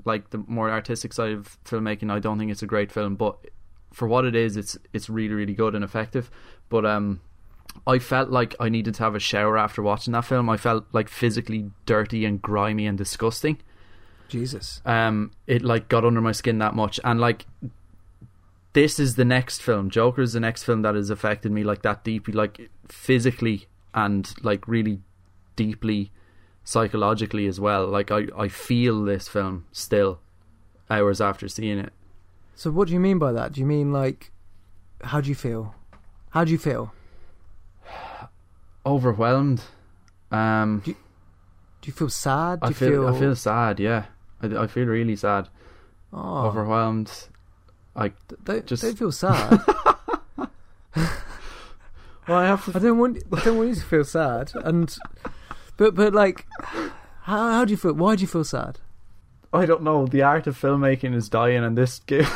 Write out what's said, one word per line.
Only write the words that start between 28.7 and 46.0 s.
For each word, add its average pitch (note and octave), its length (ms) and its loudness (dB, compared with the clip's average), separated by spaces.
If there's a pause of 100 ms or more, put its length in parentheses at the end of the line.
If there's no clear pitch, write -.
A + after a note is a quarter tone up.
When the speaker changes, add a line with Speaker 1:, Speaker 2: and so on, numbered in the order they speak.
Speaker 1:
this G2+ 240 -2
film F#2+ 440 -4
still G2 480 0 (680)
hours G2+ 320 2
after G2 280 -2
seeing G#2 300 -4
it. - 140 -8 (640)
Speaker 2:
So D#3+ 140 -4
what F3 180 2
do E3+ 60 -2
you F3+ 60 2
mean F#3+ 180 4
by C#3 140 2
that? A#2 200 -4
Do C3+ 80 -6
you C3+ 60 0
mean, D3 260 2
like, C3+ 400 -2 (720)
how D3 180 -2
do C#3 80 -2
you C#3+ 80 0
feel? A2+ 380 -6 (560)
How E3 140 2
do D#3+ 80 2
you E3 60 4
feel? A#2 340 -4 (1900)
Speaker 1:
Overwhelmed. B2+ 760 2 (680)
Um, A2 540 2
Speaker 2:
Do E3+ 80 -6
you, - 40 -10 (840)
do - 60 -18
you C#3 40 -8
feel D3 160 -2
sad? D#3+ 520 -2
Do - 60 -2
Speaker 1:
I - 40 2
Speaker 2:
you C#3+ 40 0
Speaker 1:
feel, C3 160 2
Speaker 2:
feel C3+ 240 4
Speaker 1:
I B2+ 40 -2
feel C3+ 180 2
sad, G#2+ 440 0
yeah. G#2+ 240 0 (360)
I, A2+ 60 -4 (160)
I A2 40 0
feel B2 200 0
really A2+ 300 0
sad. G2+ 320 0 (640)